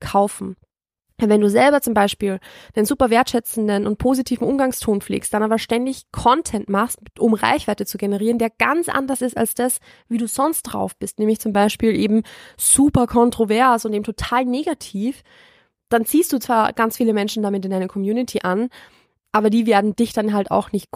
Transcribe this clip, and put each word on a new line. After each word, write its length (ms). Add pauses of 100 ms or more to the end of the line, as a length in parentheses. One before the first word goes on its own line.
kaufen? 560 (720)
Wenn 120
du 80
selber 320
zum 140
Beispiel 460 (340)
einen 120
super 240
wertschätzenden 760
und 120
positiven 480
Umgangston 540
pflegst, 320
dann 100
aber 160
ständig 520
Content 580
machst, 300 (200)
um 160
Reichweite 520
zu 100
generieren, 420
der 120
ganz 380
anders 340
ist 140
als 180
das, 240 (300)
wie 100
du 80
sonst 360
drauf 340
bist, 220
nämlich 200
zum 140
Beispiel 420
eben 280 (340)
super 500
kontrovers 800
und 80
eben 120
total 400
negativ, 800 (640)
dann 180
ziehst 260
du 60
zwar 340
ganz 240
viele 160
Menschen 300
damit 220
in 60
deine 180
Community 540
an, 260 (640)
aber 200
die 160
werden 280
dich 180
dann 200
halt 180
auch 220
nicht 240